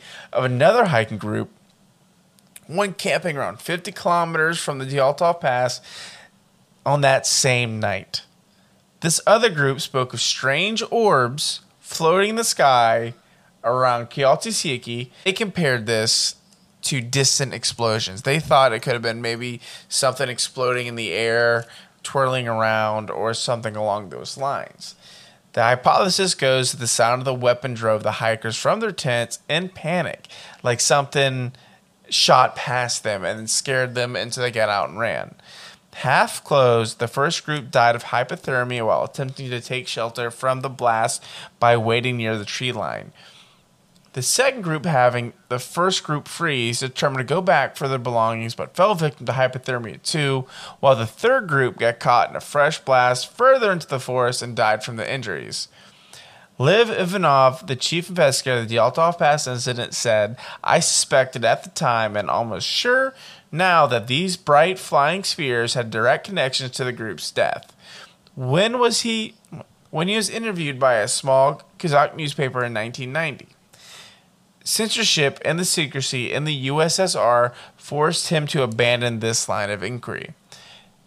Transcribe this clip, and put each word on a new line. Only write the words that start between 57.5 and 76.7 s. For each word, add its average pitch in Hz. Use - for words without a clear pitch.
the 131
chief 170
investigator 135
of 110
the 117
Dyaltov 165
Pass 147
incident, 123
said, 107
"I 160
suspected 131
at 123
the 185
time 113
and 98
almost 104
sure 262
now 165
that 120
these 170
bright 160
flying 160
spheres 120
had 120
direct 113
connections 135
to -
the 123
group's 110
death." -
When 180
was 233
he, 226
when 165
he 214
was 214
interviewed 170
by 131
a 104
small 135
Kazakh 147
newspaper 135
in 120
nineteen 120
ninety. 156
Censorship 202
and 160
the 185
secrecy 135
in 143
the 156
U 139